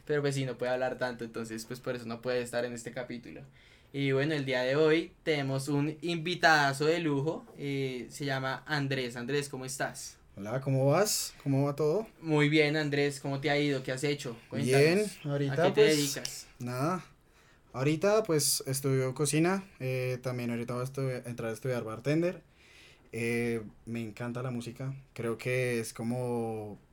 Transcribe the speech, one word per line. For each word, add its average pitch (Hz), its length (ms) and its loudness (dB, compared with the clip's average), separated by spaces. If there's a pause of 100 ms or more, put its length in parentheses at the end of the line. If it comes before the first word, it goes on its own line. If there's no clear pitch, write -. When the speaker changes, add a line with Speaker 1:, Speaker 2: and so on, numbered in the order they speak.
Speaker 1:
pero 147 160 0
pues 139 140 0
sí, 135 100 0
no 120 120 -6
puede 123 160 0
hablar 127 240 0
tanto, 120 260 -4
entonces 113 420 -6
pues 123 140 -10
por 127 160 -4
eso 117 100 -8
no 113 160 -8
puede 127 200 0
estar 120 240 -2
en 120 80 -6
este 117 180 -10
capítulo. 120 500 -10 (520)
Y 139 180 0
bueno, 139 240 2
el 139 80 0
día 127 200 0
de 131 120 2
hoy 160 380 4 (100)
tenemos 135 460 0
un 147 320 0
invitadazo 160 840 4
de 165 140 4
lujo, 151 460 0 (120)
eh, 135 520 -4
se 143 160 -8
llama 131 420 -2
Andrés. 135 480 -2
Andrés, 135 320 -2
¿cómo 127 160 -8
estás? - 540 -6 (180)
Speaker 2:
Hola, 107 260 -4
¿cómo 135 240 2
vas? 175 560 2
¿Cómo 139 240 2
va 143 100 -2
todo? 160 300 2 (160)
Speaker 1:
Muy 151 280 4
bien, 151 280 4
Andrés, 143 440 0
¿cómo 139 180 -4
te 147 100 -2
ha 147 80 2
ido? 143 260 2
¿Qué 135 100 -6
has 135 100 -4
hecho? 143 340 -4 (120)
Cuéntanos. 123 320 4
Speaker 2:
Bien, 180 240 6 (180)
ahorita, 143 300 -2
Speaker 1:
¿A - 20 -2
qué 175 160 4
te 147 140 6
Speaker 2:
pues, 156 120 6
Speaker 1:
dedicas? 139 500 -4 (120)
Speaker 2:
nada. 135 440 -2 (720)
Ahorita, 160 500 2
pues, 156 440 2
estudio 131 480 0
cocina, 160 480 2 (160)
eh, 127 420 -2
también 123 300 -4
ahorita 117 240 -4
voy 123 80 -4
a - 20 -4
estu-, 131 400 -4
entrar 117 240 -6
a 113 40 -4
estudiar 120 300 -4
bartender. 151 580 -2 (720)
Eh, 117 480 0 (240)
me 113 160 -6
encanta 120 420 -8
la 131 80 -4
música, 120 420 -6 (200)
creo 113 260 -4
que 127 400 0
es 110 140 -6
como 113 840 -4 (160)